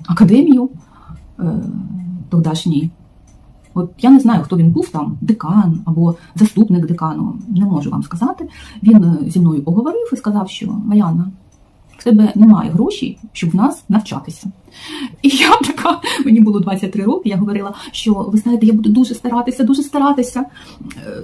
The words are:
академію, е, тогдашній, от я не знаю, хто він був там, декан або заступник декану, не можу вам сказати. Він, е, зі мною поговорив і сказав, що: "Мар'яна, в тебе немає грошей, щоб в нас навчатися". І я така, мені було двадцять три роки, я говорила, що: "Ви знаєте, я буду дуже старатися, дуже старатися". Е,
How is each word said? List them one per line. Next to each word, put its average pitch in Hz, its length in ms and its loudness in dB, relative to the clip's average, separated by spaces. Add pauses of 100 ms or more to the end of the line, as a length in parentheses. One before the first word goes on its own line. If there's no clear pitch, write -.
академію, 247 640 4 (680)
е, 170 200 -6 (720)
тогдашній, 160 600 -2 (840)
от 175 240 -6
я 247 120 4
не 269 100 10
знаю, 226 220 2
хто 180 140 -4
він 165 140 4
був 359 180 0
там, - 320 -6
декан 180 640 0
або 170 300 0 (200)
заступник 185 520 2
декану, 160 520 -6 (100)
не 202 160 0
можу 165 260 -2
вам - 120 -4
сказати. 247 460 -6 (340)
Він, 214 220 8
е, 170 260 0
зі 185 100 0
мною 156 220 2
поговорив 302 500 -2
і - 40 -4
сказав, 208 340 -4
що: - 160 -12 (180)
"Мар'яна, 185 460 0 (680)
в - 60 -12
тебе 214 300 4
немає 208 360 6
грошей, 262 480 -4 (140)
щоб 170 180 -4
в 160 40 -4
нас - 340 0
навчатися". - 640 -4 (720)
І 277 60 4
я 320 280 2 (100)
така, 339 340 -4 (240)
мені 233 160 6
було 208 200 4
двадцять 190 320 -4
три 202 120 -4
роки, 262 240 -2
я 196 80 -4
говорила, 202 380 -4 (180)
що: 214 220 0
"Ви 196 240 -2
знаєте, 226 280 0
я 226 60 4
буду 214 180 2
дуже 240 240 2
старатися, 240 500 -4
дуже 269 180 0
старатися". 277 640 -2 (640)
Е, - 180 -14